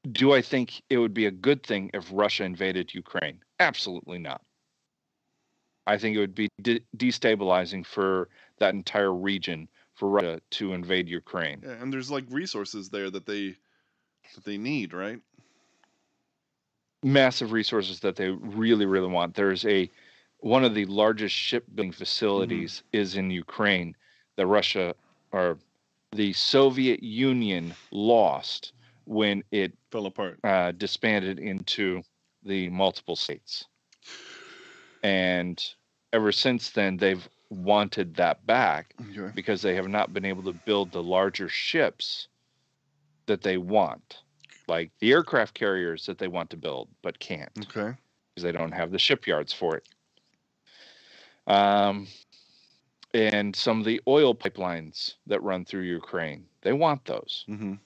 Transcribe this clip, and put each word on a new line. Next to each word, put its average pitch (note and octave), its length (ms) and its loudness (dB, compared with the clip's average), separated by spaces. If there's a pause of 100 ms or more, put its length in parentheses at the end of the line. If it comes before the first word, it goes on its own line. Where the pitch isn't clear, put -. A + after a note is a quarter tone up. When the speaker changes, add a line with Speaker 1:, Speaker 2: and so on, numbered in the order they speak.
(120)
Speaker 1:
do C3 200 6
I C3+ 100 8
think B2 460 -4
it B2+ 100 2
would A2+ 160 2
be A2 120 2
a G2+ 40 2
good A2+ 320 0
thing G2 300 -4
if F2 200 -8
Russia G2+ 320 2
invaded F#2 500 -4
Ukraine? F2 460 -6 (200)
Absolutely F#2+ 580 -2
not. D2+ 220 -10 (1500)
I G#2 120 2
think G#2+ 180 0
it G#2+ 40 2
would F#2+ 140 0
be G#2+ 140 -2 (140)
de-, A2+ 200 0 (140)
destabilizing G2 880 2
for F#2+ 440 0 (300)
that G2 160 2
entire G2 380 0
region F2+ 560 -4 (260)
for G2+ 140 -2
Russia F#2 320 2 (100)
to G2 240 -4
invade F2+ 340 -2
Ukraine. E2 560 -6
Speaker 2:
Yeah, C3 80 -12 (100)
and C3 100 -6
there's, C3 180 -8
like, C3+ 200 -6
resources A2 580 -8
there G2 220 -6
that F#2 160 -10
they, G2+ 300 -6 (760)
that - 100 -20
they G#2 140 -8
need, A2+ 340 -6
right? G2+ 280 -8 (1800)
Speaker 1:
Massive C3 500 4
resources G#2 480 -2
that F#2+ 160 -2
they F#2+ 140 -2
really, G#2+ 560 2
really F#2+ 220 2
want. F2 260 0
There's G2 320 0
a, G2 240 2 (500)
one B2+ 240 4
of A#2 100 2
the G#2 120 0
largest G#2+ 480 2
shipbuilding G#2 580 -4
facilities F2+ 880 -2 (100)
Speaker 2:
Mm-hmm. - 80 -2
Speaker 1:
is F#2+ 160 -2
in F#2+ 140 -2
Ukraine F2+ 680 -2 (400)
that F#2+ 100 2
Russia, F#2+ 480 2 (380)
or F2+ 260 0 (540)
the G#2 200 0
Soviet C3 680 4
Union A2 720 0 (160)
lost G2+ 840 2 (320)
when G#2 380 0 (100)
it F#2+ 200 0 (180)
Speaker 2:
Fell A2 160 -6
apart. F#2 380 -6
Speaker 1:
uh, F#2 280 2
disbanded F#2+ 680 -2
into F#2+ 640 -4 (420)
the F#2+ 240 -2
multiple F2+ 480 0
states. - 480 -8 (1400)
And F2+ 600 2 (500)
ever G#2+ 200 4
since B2 380 0
then, G2 260 0
they've F#2+ 300 2 (240)
wanted G2 640 0
that E2+ 280 2
back G#2 500 2 (160)
Speaker 2:
Okay. G2 240 -10
Speaker 1:
because G2 280 0
they F#2+ 140 2
have F#2+ 120 -2
not G2+ 240 0
been F#2+ 120 -4
able F#2+ 180 -4
to F#2 100 -4
build G2 400 0
the F2 100 -6
larger F#2 460 2
ships - 800 -2 (960)
that G2 160 0
they F#2 140 2
want, F2+ 600 0 (500)
like E2 220 -2 (100)
the A2+ 120 6
aircraft C#3+ 420 4
carriers F2+ 520 -2
that F#2+ 120 -8
they F#2+ 100 -4
want F2 220 -6
to F2 80 -12
build C2+ 300 -8 (140)
but - 160 -8
can't - 400 -10
Speaker 2:
Okay. G#2+ 380 -6 (400)
Speaker 1:
'cause F2+ 60 -10
they F2 100 -2
don't E2 200 -4
have E2+ 180 -4
the F#2 80 -4
shipyards E2 540 0
for D#2+ 240 -2
it. - 120 -12 (1600)
Um, G2+ 600 4 (1080)
and G#2 420 2
some A2 220 0
of G#2+ 80 -2
the A#2 200 -2
oil C3+ 280 6
pipelines F2 800 -6 (120)
that G2+ 160 0
run F#2 220 -4
through F#2+ 200 -6
Ukraine, E2+ 600 -6 (140)
they A2 140 2
want D3 320 0
those. - 420 -8
Speaker 2:
Mm-hmm. G#2 260 -6 (120)